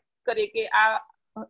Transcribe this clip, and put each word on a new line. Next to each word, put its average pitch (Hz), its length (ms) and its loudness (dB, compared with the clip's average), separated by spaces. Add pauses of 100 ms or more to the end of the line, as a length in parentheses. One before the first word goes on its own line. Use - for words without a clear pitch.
(240)
કરીએ 220 220 -2
કે 220 220 -4
આ 214 380 2 (440)